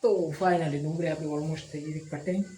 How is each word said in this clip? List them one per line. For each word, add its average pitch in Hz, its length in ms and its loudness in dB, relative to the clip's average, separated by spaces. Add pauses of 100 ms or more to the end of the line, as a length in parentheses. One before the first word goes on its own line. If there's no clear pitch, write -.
તો 240 60 6 (320)
finally 170 420 4
ડુંગળી 160 300 0
આપણી 151 240 -4
almost 156 340 -4
થઈ 147 160 -8
ગઈ 156 100 -6
છે 156 160 -8
કટિંગ 180 300 -2 (160)